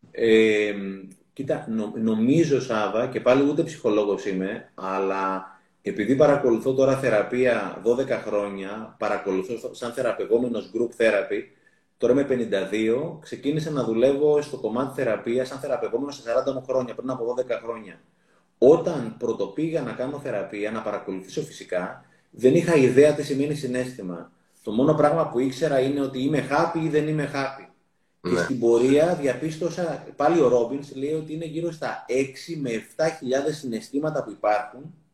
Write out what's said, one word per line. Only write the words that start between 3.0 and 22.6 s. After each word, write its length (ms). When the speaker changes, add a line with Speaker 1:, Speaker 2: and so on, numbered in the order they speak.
Speaker 1:
και 140
πάλι 280
ούτε 140
ψυχολόγος 600
είμαι, 500
αλλά 720
επειδή 340
παρακολουθώ 580
τώρα 240
θεραπεία 840
δώδεκα 440
χρόνια, 720
παρακολουθώ 580
σ-, 180
σαν 160
θεραπευόμενος 840
group 280
therapy, 400
τώρα 160
είμαι 100
πενήντα 420
δύο, 560
ξεκίνησα 500
να 120
δουλεύω 580
στο 160
κομμάτι 380
θεραπεία 500
σαν 140
θεραπευόμενος 560
στα 140
σαράντα 240
μου 140
χρόνια, 280
πριν 140
από 160
δώδεκα 380
χρόνια. 360
Όταν 600
πρωτοπήγα 640
να 100
κάνω 280
θεραπεία, 520
να 100
παρακολουθήσω 600
φυσικά, 640
δεν 260
είχα 200